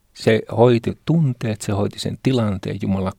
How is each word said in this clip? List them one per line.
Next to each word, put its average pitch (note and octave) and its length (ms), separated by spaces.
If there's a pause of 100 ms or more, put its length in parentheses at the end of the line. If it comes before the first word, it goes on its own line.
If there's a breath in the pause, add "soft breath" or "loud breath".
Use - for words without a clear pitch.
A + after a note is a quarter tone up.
(140)
se - 280 (140)
hoiti A#2 480
tunteet, C3 580
se G#2+ 100
hoiti G#2 260
sen - 240
tilanteen. G#2 600
Jumala F#2+ 360